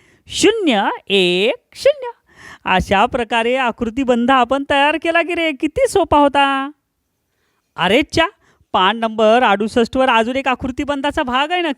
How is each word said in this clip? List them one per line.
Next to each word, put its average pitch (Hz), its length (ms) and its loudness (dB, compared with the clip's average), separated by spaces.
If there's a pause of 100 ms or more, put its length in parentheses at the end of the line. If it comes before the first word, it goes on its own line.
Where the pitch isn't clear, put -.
(260)
शून्य, 311 600 0 (200)
एक, 190 460 0 (200)
शून्य. 539 360 0 (540)
अशा 190 420 2
प्रकारे 240 500 -2
आकृतिबंध 240 760 -2
आपण 269 400 2
तयार 285 320 2
केला 339 200 0
की 349 120 -4
रे. 330 180 -2
किती 330 360 -2
सोपा 330 300 2
होता. 277 520 0 (1080)
अरे 196 260 2
च्या, 320 240 0 (460)
पान 202 260 2
नंबर 226 440 2
अडुसष्टवर 226 680 0
अजून 233 280 2
एक 269 120 -2
आकृतिबंधाचा 277 760 -4
भाग 262 280 -2
आहे 359 120 -2
ना. 330 160 -2